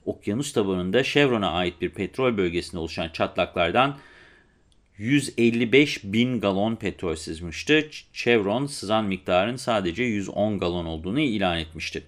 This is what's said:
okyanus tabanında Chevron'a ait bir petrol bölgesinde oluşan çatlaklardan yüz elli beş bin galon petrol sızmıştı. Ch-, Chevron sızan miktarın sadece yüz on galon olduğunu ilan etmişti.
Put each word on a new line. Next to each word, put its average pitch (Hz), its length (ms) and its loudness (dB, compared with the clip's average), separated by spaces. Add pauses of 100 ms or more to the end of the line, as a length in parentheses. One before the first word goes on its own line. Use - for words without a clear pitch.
okyanus 104 480 -4
tabanında 95 500 2
Chevron'a 120 480 2
ait 87 300 -2
bir 90 80 -2
petrol 113 480 -2
bölgesinde 87 400 -2
oluşan 82 320 -6
çatlaklardan 95 880 0 (1000)
yüz 135 400 0
elli 117 340 4
beş 143 320 4
bin 117 360 0
galon 101 360 0
petrol 90 400 -4
sızmıştı. 82 580 -4
Ch-, 151 300 0 (100)
Chevron 117 520 2
sızan 110 400 -2
miktarın 95 500 0
sadece 107 480 -2
yüz 104 260 -2
on 104 300 -2
galon 87 260 -2
olduğunu 80 340 -4
ilan 101 400 0
etmişti. 80 480 -8